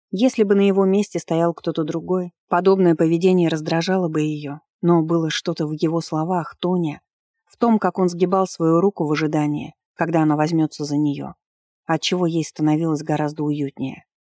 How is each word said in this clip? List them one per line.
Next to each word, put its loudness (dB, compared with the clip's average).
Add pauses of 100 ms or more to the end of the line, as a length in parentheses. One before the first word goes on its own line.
(100)
Если 0
бы 2
на 4
его 4
месте 0
стоял 0
кто-то -4
другой, -4 (160)
подобное 4
поведение 2
раздражало -2
бы -2
ее, -6 (220)
но 4
было 0
что-то -4
в -6
его -2
словах, -4
тоне, -2 (460)
в -20
том, 2
как 0
он 2
сгибал 0
свою 0
руку 0
в -2
ожидании, -2 (200)
когда 0
она 4
возьмется -2
за -2
нее, -4 (520)
отчего -2
ей -2
становилось 0
гораздо -4
уютнее. -6 (160)